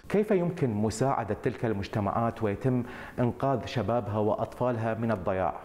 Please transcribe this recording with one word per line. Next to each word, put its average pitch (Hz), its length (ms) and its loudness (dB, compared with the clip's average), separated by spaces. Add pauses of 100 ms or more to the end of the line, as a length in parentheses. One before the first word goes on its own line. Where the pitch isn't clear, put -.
كيف 208 220 2
يمكن 175 380 2
مساعدة 107 760 0
تلك 120 220 -2
المجتمعات 110 800 0
ويتم 120 400 2 (360)
إنقاذ 123 460 0
شبابها 107 520 0
وأطفالها 113 760 0
من 117 180 0
الضياع؟ 95 420 0 (120)